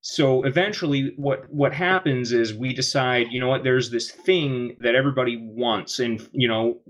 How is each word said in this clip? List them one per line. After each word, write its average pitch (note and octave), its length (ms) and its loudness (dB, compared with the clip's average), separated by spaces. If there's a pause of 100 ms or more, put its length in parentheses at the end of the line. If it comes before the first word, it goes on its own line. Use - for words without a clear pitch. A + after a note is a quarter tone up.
So C3 440 2
eventually D3 720 0
what, D3 360 -4
what C#3+ 200 2
happens C#3+ 600 0
is A#2 220 2
we B2+ 180 -4
decide, B2+ 580 0
you B2+ 100 -4
know B2+ 80 -2
what, C3 160 0
there's B2+ 260 2
this A#2 200 -4
thing C3 680 -2
that A#2+ 140 2
everybody B2+ 460 2
wants, A2+ 580 -4
and, A2+ 340 -4
you B2+ 140 2
know, A2+ 320 0 (120)